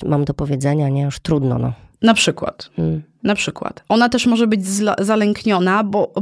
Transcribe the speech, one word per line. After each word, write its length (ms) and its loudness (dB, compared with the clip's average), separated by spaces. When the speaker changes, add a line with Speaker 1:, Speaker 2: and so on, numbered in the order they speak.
Speaker 1:
mam 180 2
do 100 -2
powiedzenia, 540 0
nie? 140 0
Już 180 -4
trudno, 380 0
no". 140 -2
Speaker 2:
Na 120 6
przykład. 640 -4
Speaker 1:
Mm. 240 -2
Speaker 2:
Na 120 0
przykład. 540 -8
Ona 200 4
też 180 0
może 200 2
być 200 2
zla-, 280 0
zalękniona, 800 2
bo, 380 -2